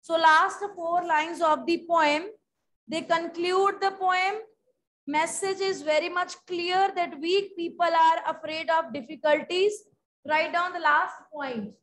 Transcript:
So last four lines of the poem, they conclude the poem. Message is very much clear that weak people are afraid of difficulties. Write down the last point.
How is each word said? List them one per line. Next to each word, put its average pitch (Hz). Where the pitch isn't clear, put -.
So 330
last 330
four 349
lines 320
of 311
the 339
poem, 320
they 320
conclude 349
the 392
poem. 381
Message 330
is 381
very 302
much 359
clear 359
that 349
weak 381
people 339
are 330
afraid 311
of 320
difficulties. 311
Write 311
down 349
the 349
last 320
point. 254